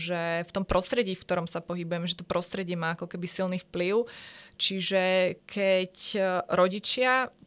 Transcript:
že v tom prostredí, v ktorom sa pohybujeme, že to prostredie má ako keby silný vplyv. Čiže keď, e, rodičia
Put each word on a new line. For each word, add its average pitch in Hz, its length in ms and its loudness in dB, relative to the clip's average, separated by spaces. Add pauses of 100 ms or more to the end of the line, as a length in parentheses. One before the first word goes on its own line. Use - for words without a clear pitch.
že 170 480 -2
v - 80 -12
tom 196 80 0
prostredí, 190 480 2
v 180 80 -8
ktorom 180 240 -2
sa 170 160 -4
pohybujeme, 170 480 -4
že 165 80 -4
to 175 80 -12
prostredie 175 560 -4
má 165 160 -2
ako - 160 -10
keby 175 160 -6
silný 185 320 -2
vplyv. 196 480 0 (480)
Čiže 185 800 2 (120)
keď, 190 460 2 (220)
e, 196 40 2 (320)
rodičia 226 800 2 (140)